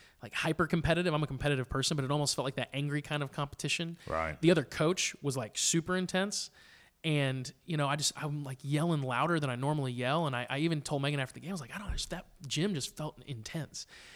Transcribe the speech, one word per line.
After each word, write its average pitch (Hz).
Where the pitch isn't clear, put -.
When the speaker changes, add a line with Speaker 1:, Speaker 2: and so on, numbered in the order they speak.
Speaker 1:
like, 113
hyper 160
competitive. 170
I'm 151
a 143
competitive 135
person, 135
but 143
it 131
almost 143
felt 135
like 139
that 123
angry 143
kind 147
of 139
competition. 160
Speaker 2:
Right. 80
Speaker 1:
The 165
other 160
coach -
was, 143
like, 113
super 170
intense. 185
And, 135
you 165
know, 143
I 139
just, 147
I'm, 147
like, 131
yelling 147
louder 135
than 143
I 123
normally 139
yell. 127
And 127
I, 120
I 135
even 160
told 139
Megan 143
after 131
the 127
game, 135
I -
was 175
like, 123
"I -
don't 202
know, -
just, -
that 175
gym 170
just 135
felt 151
intense." 131